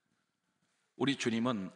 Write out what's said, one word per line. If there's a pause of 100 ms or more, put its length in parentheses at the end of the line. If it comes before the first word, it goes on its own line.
(960)
우리
주님은